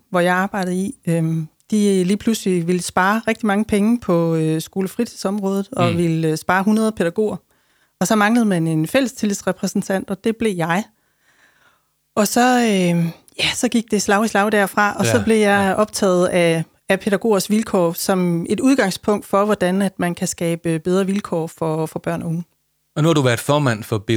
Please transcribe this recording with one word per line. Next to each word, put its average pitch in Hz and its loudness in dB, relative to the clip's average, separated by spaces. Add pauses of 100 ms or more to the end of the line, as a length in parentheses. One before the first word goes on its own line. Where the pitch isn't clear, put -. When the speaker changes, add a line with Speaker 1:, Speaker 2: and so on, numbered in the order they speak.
Speaker 1:
hvor 180 0
jeg 180 2
arbejdede 185 -2
i, 190 -4 (120)
øhm, 165 0 (240)
de 202 2
lige 190 0
pludselig 185 -2
ville 180 0
spare 196 0
rigtig 220 -2
mange 208 0
penge 214 2
på, 170 0
øh, 160 0
skole- 196 -6
og 185 -6
fritidsområdet, 196 -4
og 175 0
Speaker 2:
Mm. 170 -2
Speaker 1:
ville, 160 0
øh, 156 0
spare 185 0
hundrede 220 2
pædagoger. 208 -2 (640)
Og 190 -2
så 220 2
manglede 220 2
man 175 0
en 160 0
fælles 262 0
tillidsrepræsentant, 196 -4
og 196 -8
det 220 -2
blev 220 -2
jeg. 175 -2 (1300)
Og 208 2
så, 247 2
øh, 185 2 (340)
ja, - -2
så - -2
gik 226 -2
det 208 2
slag 208 2
i - 0
slag 208 0
derfra, 208 0
og 202 0
Speaker 2:
Ja, 233 2
Speaker 1:
så 226 2
blev 220 2
jeg 202 2
Speaker 2:
ja. 190 2
Speaker 1:
optaget 180 0
af, 165 2 (260)
af 190 2
pædagogers 196 0
vilkår 208 0
som 175 -2
et 208 -2
udgangspunkt 220 0
for, 202 0
hvordan 196 0
at 190 -4
man 175 -2
kan 180 -6
skabe 170 -4
bedre 185 0
vilkår 185 -4
for, 160 -4
for - -8
børn 170 -6
og 175 -8
unge. 165 -4 (520)
Speaker 2:
Og 151 2
nu 160 6
har 165 6
du 151 2
været 123 4
formand 135 0
for 113 -2
B 101 -6